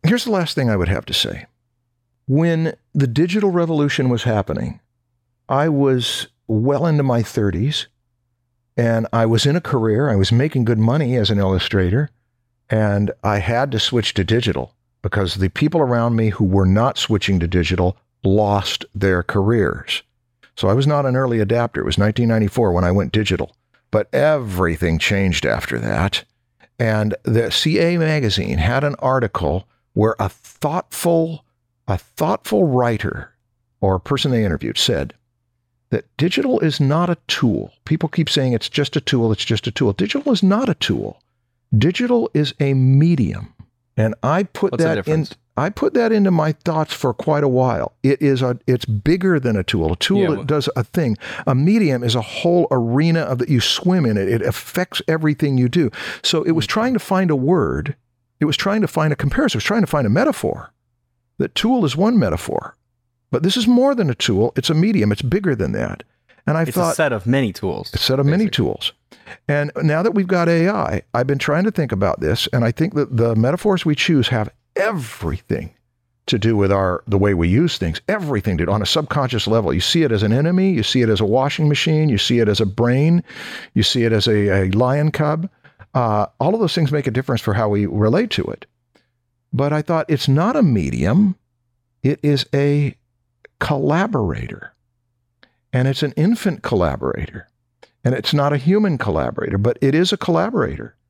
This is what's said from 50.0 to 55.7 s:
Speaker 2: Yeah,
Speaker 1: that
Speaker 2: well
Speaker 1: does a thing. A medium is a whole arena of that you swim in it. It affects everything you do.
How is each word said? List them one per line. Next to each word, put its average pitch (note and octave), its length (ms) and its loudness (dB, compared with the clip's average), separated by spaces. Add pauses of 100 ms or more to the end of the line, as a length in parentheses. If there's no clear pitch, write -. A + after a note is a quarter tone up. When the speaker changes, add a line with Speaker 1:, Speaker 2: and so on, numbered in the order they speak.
Speaker 2:
Yeah, F3+ 100 2
Speaker 1:
that D3 60 0
Speaker 2:
well - 80 -8
Speaker 1:
does C#3+ 320 -2
a A#2+ 80 -2
thing. B2 320 -2 (300)
A C#3 80 2
medium D3 500 2
is A#2 100 0
a B2 60 0
whole E3+ 500 0
arena C#3 500 2
of C3 180 -4
that B2 100 -2
you C3 120 4
swim F3+ 440 0
in A2 140 2
it. G2 100 0
It A2 140 0
affects - 680 -4
everything D3+ 480 0
you B2 120 4
do. C#3+ 220 2 (320)